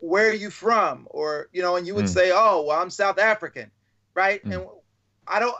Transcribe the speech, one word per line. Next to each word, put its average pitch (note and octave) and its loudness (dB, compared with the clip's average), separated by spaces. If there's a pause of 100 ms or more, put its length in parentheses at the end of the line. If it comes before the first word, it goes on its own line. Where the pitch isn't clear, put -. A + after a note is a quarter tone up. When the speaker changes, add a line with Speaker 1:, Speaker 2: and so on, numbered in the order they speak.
Speaker 1:
"Where G3 2
are G#3+ -2
you G#3 -8
from?" F3+ 0
Or, D3+ -6
you F3+ -4
know, F3+ 0
and F3 -4
you F#3 -10
would G3+ -2
Speaker 2:
Mm. - -2
Speaker 1:
say, F#3 4
"Oh, F#3 4
well, D3+ 0
I'm F#3 -4
South G3 0
African," F#3+ -2 (440)
right? G3 0
Speaker 2:
Mm. G3+ -8
Speaker 1:
And F#3 -8 (600)
I G#3 -2
don't, A#3+ -2